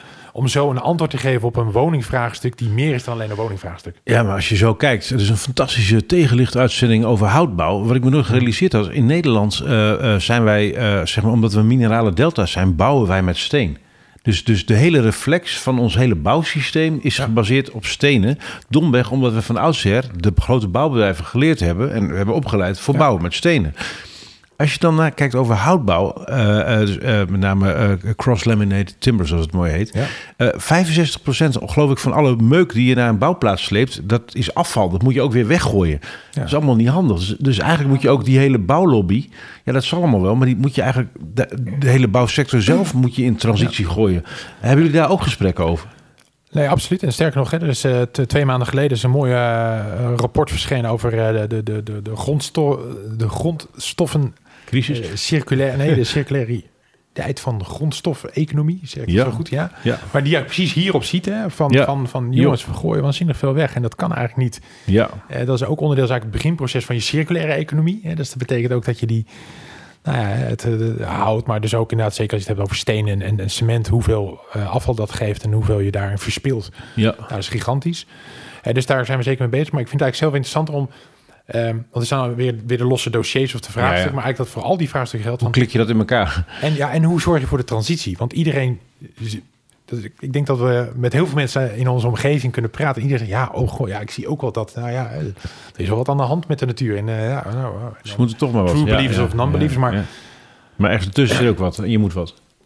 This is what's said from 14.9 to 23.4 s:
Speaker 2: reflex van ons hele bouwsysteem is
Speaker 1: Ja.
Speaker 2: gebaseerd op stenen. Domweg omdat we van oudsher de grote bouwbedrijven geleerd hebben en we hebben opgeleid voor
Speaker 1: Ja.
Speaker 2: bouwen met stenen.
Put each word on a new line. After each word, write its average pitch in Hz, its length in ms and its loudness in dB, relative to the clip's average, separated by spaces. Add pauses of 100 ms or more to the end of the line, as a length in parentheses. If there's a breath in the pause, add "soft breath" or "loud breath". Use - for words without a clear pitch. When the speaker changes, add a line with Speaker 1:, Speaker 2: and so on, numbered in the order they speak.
Speaker 2:
reflex 139 580 0
van 127 200 0
ons 110 160 2
hele 120 200 2
bouwsysteem 151 840 0
is 135 140 0
Speaker 1:
Ja. 127 80 -4
Speaker 2:
gebaseerd 113 480 0
op 110 140 -10
stenen. 135 520 2 (320 loud breath)
Domweg 123 420 4
omdat 127 220 2
we 110 80 0
van 117 160 -2
oudsher 127 480 2 (100)
de 90 200 2
grote 120 320 2
bouwbedrijven 104 580 0
geleerd 147 340 2
hebben 92 340 0
en 101 160 0
we 69 60 -6
hebben 101 200 0
opgeleid 98 440 0
voor - 140 -2
Speaker 1:
Ja. 131 60 2
Speaker 2:
bouwen 127 220 4
met 87 120 -4
stenen. 113 420 0 (800 loud breath)